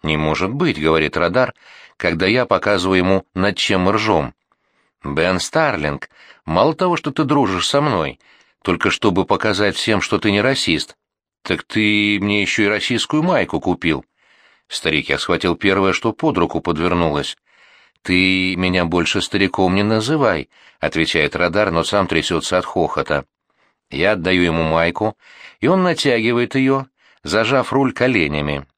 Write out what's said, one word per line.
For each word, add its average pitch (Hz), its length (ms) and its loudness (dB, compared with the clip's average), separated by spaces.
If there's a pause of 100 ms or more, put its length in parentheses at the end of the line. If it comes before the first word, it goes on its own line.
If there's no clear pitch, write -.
«Не 78 140 0
может 78 380 -2
быть», — 143 280 -2
говорит 78 360 2
радар, 90 340 0 (460)
когда 85 280 0
я 120 200 2
показываю 95 520 2
ему, 92 360 2
над 95 240 -2
чем 95 240 0
мы 95 100 2
ржём. 104 400 0 (720)
«Бен 80 340 0
Старлинг, 87 680 -2 (380)
мало 101 280 2
того, 175 220 0
что - 140 -4
ты 151 140 -2
дружишь 123 440 0
со 143 140 2
мной, 87 360 -2 (440)
только 87 260 0
чтобы 92 380 0
показать 101 500 0
всем, 107 240 0
что - 180 -2
ты 104 120 0
не 101 100 2
расист, 95 560 -2 (460)
так 90 200 -4
ты 104 600 0
мне 104 180 0
ещё 101 220 -2
и 101 60 2
российскую 117 540 -2
майку 143 380 0
купил». 82 460 -2 (600)
«Старик, 76 400 -2
я 69 100 0
схватил 87 380 0
первое, 95 360 2
что 110 200 -2
под 156 260 -2
руку 82 220 0
подвернулось». 82 760 -2 (680)
«Ты 92 520 2
меня 90 300 0
больше 85 360 0
стариком 92 540 0
не 101 80 2
называй», — 110 680 0 (320)
отвечает 80 540 0
радар, 87 380 0
но 82 100 0
сам 98 240 0
трясётся 82 500 -2
от 90 80 0
хохота. 76 600 -2 (680)
Я 87 220 2
отдаю 90 320 2
ему 82 180 2
майку, 85 560 0 (400)
и - 80 -2
он 185 160 2
натягивает 120 720 0
её, 135 320 0 (380)
зажав 113 480 0
руль 135 200 2
коленями. 73 720 0 (140)